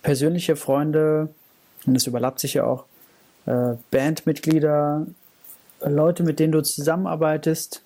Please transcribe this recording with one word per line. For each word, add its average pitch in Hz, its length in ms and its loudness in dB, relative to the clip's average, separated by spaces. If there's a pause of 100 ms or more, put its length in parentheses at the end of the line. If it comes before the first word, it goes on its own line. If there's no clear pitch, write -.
persönliche 151 540 0
Freunde, 156 720 0 (560)
und 131 80 4
das 127 140 2
überlappt 123 320 -4
sich - 160 -6
ja - 100 2
auch, 127 200 -4 (600)
äh, 123 300 0 (160)
Bandmitglieder, 151 1120 0 (800)
Leute, 156 380 2
mit 156 160 0
denen 156 140 4
du 156 80 4
zusammenarbeitest 160 1200 -2